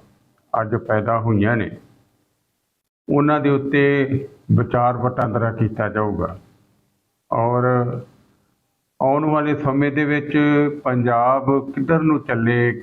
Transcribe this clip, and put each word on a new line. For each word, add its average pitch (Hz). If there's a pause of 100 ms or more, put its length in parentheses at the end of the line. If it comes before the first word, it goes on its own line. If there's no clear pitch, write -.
(520)
ਅੱਜ 107
ਪੈਦਾ 113
ਹੋਈਆਂ 110
ਨੇ, 90 (1400)
ਉਹਨਾਂ 147
ਦੇ 143
ਉੱਤੇ 139 (240)
ਵਿਚਾਰ 120
ਵਟਾਂਦਰਾ 120
ਕੀਤਾ 107
ਜਾਊਗਾ। 98 (920)
ਔਰ 120 (1400)
ਆਉਣ 143
ਵਾਲੇ 151
ਸਮੇਂ 143
ਦੇ 147
ਵਿੱਚ 143 (520)
ਪੰਜਾਬ 127 (280)
ਕਿੱਧਰ 160
ਨੂੰ 156
ਚੱਲੇ, 120 (100)